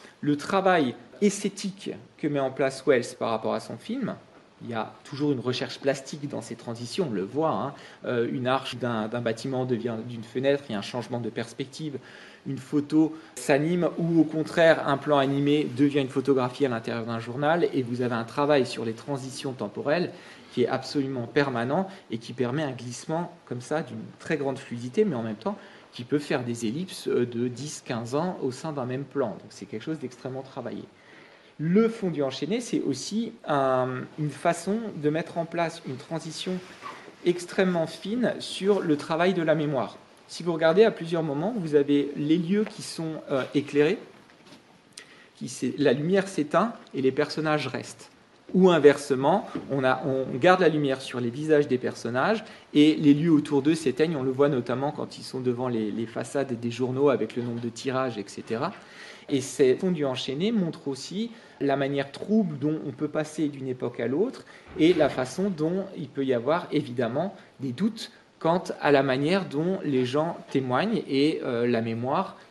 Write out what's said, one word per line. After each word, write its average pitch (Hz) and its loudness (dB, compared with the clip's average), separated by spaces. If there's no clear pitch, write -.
le 147 2
travail 180 2
esthétique 196 -2
que 160 -4
met 143 0
en 135 0
place 135 -2
Welles 123 6
par 113 -2
rapport 110 0
à 110 -2
son 117 -10
film. 233 -6
Il 113 -10
y 117 -6
a 110 -6
toujours 143 -2
une 120 -2
recherche 123 -4
plastique 139 -4
dans 113 -8
ces 113 -12
transitions, 120 -6
on 110 -4
le 92 -2
voit, 143 0
hein. 123 -4
Euh, 120 0
une 127 -4
arche 131 0
d'un, 113 -2
d'un 120 -4
bâtiment 127 -2
devient 117 -2
d'une 113 -10
fenêtre, 139 0
il - -10
y 107 -4
a 98 -4
un - -4
changement 120 -6
de 110 -6
perspective, 131 -8
une 135 -4
photo 147 2
s'anime, 156 2
ou 165 4
au - 6
contraire, 156 4
un 139 2
plan 143 2
animé 143 2
devient 143 4
une 131 0
photographie 131 2
à 131 2
l'intérieur 117 -4
d'un 117 -4
journal, 147 2
et 131 0
vous 120 -4
avez 120 0
un 113 -2
travail 143 4
sur 120 -6
les 113 -2
transitions 131 -8
temporelles 123 -2
qui 123 2
est 117 4
absolument 131 -2
permanent 139 0
et 113 -4
qui - -12
permet 131 -2
un 135 -4
glissement 127 -8
comme 135 -8
ça 151 -4
d'une 113 -10
très 160 -4
grande 135 -4
fluidité, 123 -2
mais 175 0
en 113 -4
même 110 -6
temps 202 -6
qui 120 -14
peut 147 0
faire 147 -2
des 120 -4
ellipses, 156 -4
euh, 123 2
de 117 -2
dix, 131 -10
quinze 117 -6
ans 175 -2
au 131 -2
sein 156 -8
d'un 143 -6
même 135 -4
plan. 131 -2
Donc 90 -16
c'est - -16
quelque 110 -10
chose 160 -6
d'extrêmement 131 -10
travaillé. 120 -10
Le 185 4
fondu 180 -2
enchaîné, 147 -2
c'est 196 -2
aussi 202 -4
un, 131 2
une 151 -2
façon 175 -2
de 147 0
mettre 165 -2
en 170 -2
place 165 -4
une 131 -6
transition 160 -8
extrêmement 175 2
fine 220 -2
sur 190 0
le 151 2
travail 175 0
de 170 0
la 156 4
mémoire. 135 -2
Si - -12
vous 175 0
regardez 165 6
à 214 8
plusieurs 165 -2
moments, 160 -2
vous 160 0
avez 143 4
les 151 2
lieux 196 2
qui - -10
sont, 160 -8
euh, 131 0
éclairés, 147 2
qui 139 -8
s'é-, 123 -4
la 139 4
lumière 185 2
s'éteint 170 0
et 135 -2
les 131 4
personnages 147 -2
restent. - -10
Ou 185 8
inversement, 143 6
on 135 2
a, 131 2
on 135 0
garde 175 6
la 170 6
lumière 135 2
sur 123 -6
les 120 -2
visages 147 2
des 127 4
personnages 127 -2
et 147 8
les 143 6
lieux 160 4
autour 143 4
d'eux 156 4
s'éteignent. 156 0
On 131 -2
le 131 0
voit 143 4
notamment 131 0
quand - -10
ils 120 -14
sont 131 -10
devant 123 0
les, 110 -2
les 110 -4
façades 123 -4
des 117 -4
journaux 127 2
avec 113 0
le 120 -2
nombre 117 -6
de 120 -4
tirages, 123 -4
et 101 -8
cetera. 139 -6
Et 139 2
ces 127 4
fondus 175 0
enchaînés 139 -2
montrent 175 -2
aussi 185 -6
la 139 2
manière 139 0
trouble 185 0
dont 151 0
on 139 -4
peut 147 -4
passer 151 -2
d'une 135 -6
époque 127 -4
à 117 -2
l'autre 175 -2
et 165 6
la 139 4
façon 185 -2
dont 175 -2
il 143 -8
peut 135 -4
y 131 2
avoir 147 0
évidemment 123 -2
des 131 -4
doutes 208 -2
quant 170 2
à 147 4
la 139 8
manière 143 0
dont 170 -2
les 131 2
gens 151 0
témoignent 135 0
et, 143 2
euh, 120 0
la 120 2
mémoire 123 -2